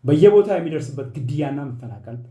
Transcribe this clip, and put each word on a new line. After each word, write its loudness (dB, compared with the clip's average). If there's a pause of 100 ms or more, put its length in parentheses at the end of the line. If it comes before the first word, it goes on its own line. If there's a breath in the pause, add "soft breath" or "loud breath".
በየቦታው 6
የሚደርስበት -6
ግድያና -6
መፈናቀል፣ -14 (140)